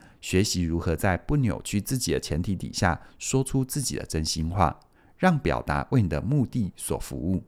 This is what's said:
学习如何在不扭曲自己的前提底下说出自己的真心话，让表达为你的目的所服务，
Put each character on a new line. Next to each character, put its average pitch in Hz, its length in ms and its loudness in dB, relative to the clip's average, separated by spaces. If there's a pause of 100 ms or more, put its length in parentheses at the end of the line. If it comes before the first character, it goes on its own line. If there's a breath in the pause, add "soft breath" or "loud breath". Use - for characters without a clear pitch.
(200 loud breath)
学 - 240 2
习 - 160 0
如 82 180 0
何 82 160 0
在 90 220 2
不 147 220 0
扭 104 240 0
曲 104 180 -2
自 131 160 -4
己 123 160 -2
的 65 80 0
前 78 220 -2
提 98 120 -2
底 - 160 -6
下 90 300 0 (180 loud breath)
说 - 240 0
出 135 220 0
自 147 160 -4
己 - 160 -4
的 - 80 -8
真 80 180 -2
心 80 280 -2
话， 90 280 2 (380 soft breath)
让 180 220 4
表 67 240 0
达 71 280 -2
为 117 120 6
你 90 80 2
的 76 100 0
目 123 240 2
的 92 320 -2
所 - 220 -4
服 - 180 -8
务， 90 320 0